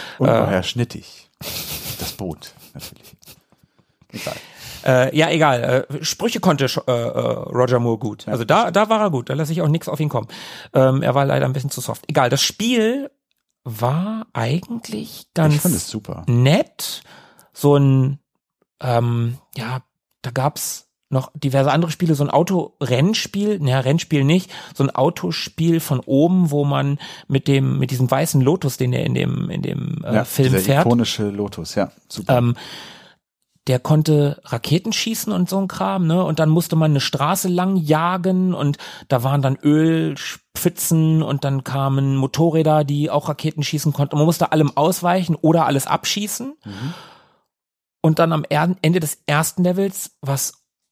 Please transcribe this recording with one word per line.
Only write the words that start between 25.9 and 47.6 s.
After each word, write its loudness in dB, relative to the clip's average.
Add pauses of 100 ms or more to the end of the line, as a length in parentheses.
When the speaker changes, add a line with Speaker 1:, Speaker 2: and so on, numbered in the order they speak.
Speaker 2:
oben, 4
wo 0
man 0 (300)
mit 0
dem, 2
mit -2
diesem 0
weißen 2
Lotus, 0
den 0
er -2
in -2
dem, -2
in -6
dem, -6
äh, -6
Speaker 1:
Ja, 2
Speaker 2:
Film 0
Speaker 1:
dieser 2
Speaker 2:
fährt. 2
Speaker 1:
ikonische 0
Lotus, -8
ja, -2 (160)
super. -2
Speaker 2:
Ähm, 2 (1120)
der 2
konnte 2
Raketen -2
schießen -4
und 0
so -2
ein -2
Kram, -2
ne? 2
Und -2
dann 4
musste 2
man 4
eine 2
Straße -2
lang 0
jagen 2
und 0 (320)
da 2
waren 2
dann 0
Ölpfützen 2
und -2
dann -2
kamen 0
Motorräder, 2
die -2
auch -2
Raketen -4
schießen -2
konnten. -2
Und 0
man 4
musste 0
allem 2
ausweichen 0
oder 2
alles 0
abschießen. -6 (100)
Speaker 1:
Mhm. -10 (1080)